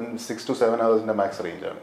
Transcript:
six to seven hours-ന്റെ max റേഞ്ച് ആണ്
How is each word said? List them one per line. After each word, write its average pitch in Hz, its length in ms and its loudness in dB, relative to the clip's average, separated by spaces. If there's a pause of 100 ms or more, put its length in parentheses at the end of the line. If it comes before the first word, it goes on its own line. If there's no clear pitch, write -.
(140)
six - 380 -6
to 123 140 2
seven 113 200 4
hours-ന്റെ 110 280 4
max 98 300 0
റേഞ്ച് 87 220 -6
ആണ് - 180 -6